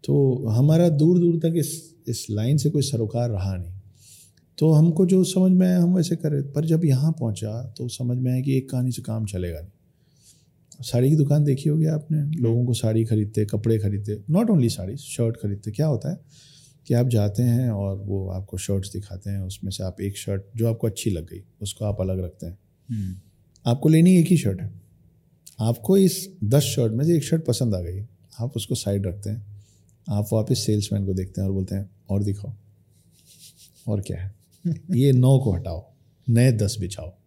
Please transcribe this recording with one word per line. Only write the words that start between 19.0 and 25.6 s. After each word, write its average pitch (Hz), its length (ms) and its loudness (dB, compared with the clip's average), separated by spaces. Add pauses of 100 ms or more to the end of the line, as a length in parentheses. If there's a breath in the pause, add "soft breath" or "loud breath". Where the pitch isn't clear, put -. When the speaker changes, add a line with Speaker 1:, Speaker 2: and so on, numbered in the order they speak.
Speaker 1:
हैं, 98 100 -6
उसमें 95 300 -8
से 95 140 -8
आप 92 160 -8
एक 101 160 -6
शर्ट 98 260 -6 (140)
जो 113 120 0
आपको 113 180 -2
अच्छी 104 240 -4
लग 82 140 -4
गई, 90 180 -16 (180)
उसको 104 240 -8
आप 98 160 -4
अलग 92 240 -2
रखते 87 220 -12
हैं। 92 120 -14 (320)
Speaker 2:
हम्म। 95 240 -6 (520)
Speaker 1:
आपको 131 220 0
लेनी 165 280 6
एक 165 100 4
ही 160 100 4
शर्ट 98 240 -2
है, - 100 -8 (880)